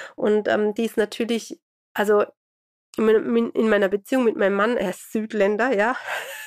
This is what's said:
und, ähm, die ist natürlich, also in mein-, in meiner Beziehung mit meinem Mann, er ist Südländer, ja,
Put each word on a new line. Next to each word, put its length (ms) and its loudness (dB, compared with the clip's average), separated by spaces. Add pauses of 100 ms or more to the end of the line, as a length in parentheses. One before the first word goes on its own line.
(160)
und, 320 0
ähm, 260 0
die 120 -2
ist 100 -12
natürlich, 640 -4 (320)
also 320 2 (720)
in 80 0 (280)
mein-, 180 0
in 180 0
meiner 200 2
Beziehung 360 -2
mit 120 2
meinem 180 2
Mann, 220 0
er 140 -2
ist 220 -12
Südländer, 600 0
ja, 220 0 (500)